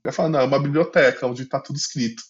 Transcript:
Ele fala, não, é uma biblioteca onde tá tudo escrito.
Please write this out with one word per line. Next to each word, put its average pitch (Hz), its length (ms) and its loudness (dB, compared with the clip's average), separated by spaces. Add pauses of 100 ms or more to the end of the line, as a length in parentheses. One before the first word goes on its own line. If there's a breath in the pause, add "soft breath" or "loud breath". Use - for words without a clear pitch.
Ele 127 80 -4
fala, 165 160 0
não, 151 100 2
é 131 40 4
uma 139 180 2
biblioteca 143 640 2
onde 123 200 -4
tá 135 140 -4
tudo 139 180 -10
escrito. 131 520 -4